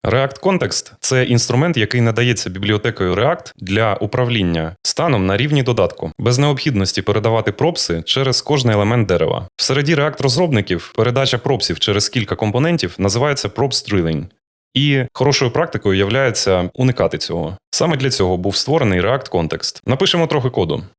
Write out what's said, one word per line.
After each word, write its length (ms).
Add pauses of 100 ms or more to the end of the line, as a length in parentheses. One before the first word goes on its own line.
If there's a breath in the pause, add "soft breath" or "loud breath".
React 340
Context — 600
це 240
інструмент, 540
який 240
надається 480
бібліотекою 640
React 420
для 360
управління 880
станом 420
на 120
рівні 260
додатку, 540
без 200
необхідності 640
передавати 500
пропси 540
через 360
кожний 340
елемент 320
дерева. 400 (100)
В 40
середі 340
React-розробників 1000
передача 420
пропсів 420
через 300
кілька 260
компонентів 600
називається 500
props 460
drilling. 320 (480)
І 300 (100)
хорошою 380
практикою 460
являється 760
уникати 440
цього. 400 (140)
Саме 260
для 120
цього 280
був 180
створений 460
React 300
Context. 540
Напишемо 420
трохи 220
коду. 340 (160)